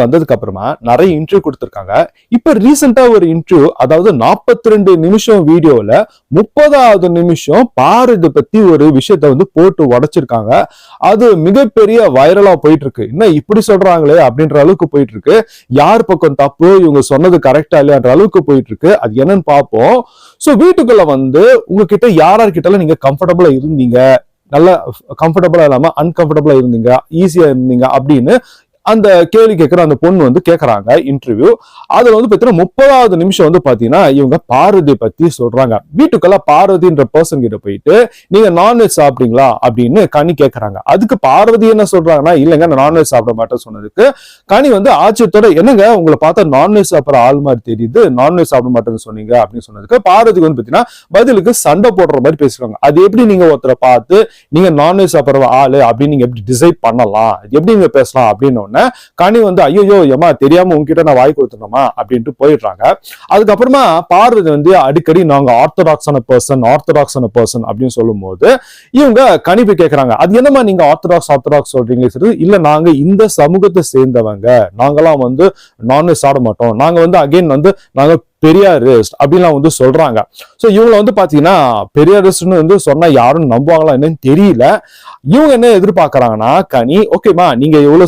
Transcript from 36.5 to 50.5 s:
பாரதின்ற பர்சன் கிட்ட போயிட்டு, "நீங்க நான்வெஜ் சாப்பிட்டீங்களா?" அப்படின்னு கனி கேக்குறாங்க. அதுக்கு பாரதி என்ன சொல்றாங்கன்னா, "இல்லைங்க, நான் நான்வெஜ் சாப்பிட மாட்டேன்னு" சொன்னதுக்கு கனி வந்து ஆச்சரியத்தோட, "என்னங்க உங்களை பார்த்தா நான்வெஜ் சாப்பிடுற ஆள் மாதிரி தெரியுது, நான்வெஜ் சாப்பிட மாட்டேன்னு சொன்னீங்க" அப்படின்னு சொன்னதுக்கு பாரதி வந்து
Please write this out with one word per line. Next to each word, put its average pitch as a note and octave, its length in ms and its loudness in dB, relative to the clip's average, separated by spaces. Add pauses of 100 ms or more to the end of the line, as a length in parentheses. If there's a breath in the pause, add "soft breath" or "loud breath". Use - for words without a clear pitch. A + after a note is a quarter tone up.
பாரதின்ற E3+ 540 2 (100)
பர்சன் D#3+ 260 -2
கிட்ட G#2+ 220 -4
போயிட்டு, D#3 460 0 (200 soft breath)
"நீங்க G3+ 220 2
நான்வெஜ் G#3 500 0
சாப்பிட்டீங்களா?" B2+ 540 0 (120)
அப்படின்னு B2+ 420 0
கனி D3+ 340 -2
கேக்குறாங்க. G#2+ 400 -4
அதுக்கு G3 360 -2
பாரதி G#3+ 500 2
என்ன G#3+ 140 2 (100)
சொல்றாங்கன்னா, D#3+ 420 0 (100)
"இல்லைங்க, D#3+ 280 2
நான் C3+ 120 0
நான்வெஜ் D#3 280 0
சாப்பிட A#2 260 -2
மாட்டேன்னு" A#2 280 -6
சொன்னதுக்கு G#2+ 440 -2 (340 soft breath)
கனி C4 320 0
வந்து G3 140 0
ஆச்சரியத்தோட, G#3 640 2
"என்னங்க A3 400 2
உங்களை D#3+ 280 0
பார்த்தா E3+ 200 0 (120)
நான்வெஜ் F#3+ 380 0
சாப்பிடுற C#3+ 220 0
ஆள் C3 240 2
மாதிரி C3 220 -4 (120)
தெரியுது, A#2 280 -2 (180)
நான்வெஜ் E3 320 0
சாப்பிட B2+ 220 -2
மாட்டேன்னு A2+ 340 -6
சொன்னீங்க" G#2+ 300 -10
அப்படின்னு A2+ 320 -4
சொன்னதுக்கு G#2 320 -6
பாரதி G3 380 2
வந்து D#3 220 -2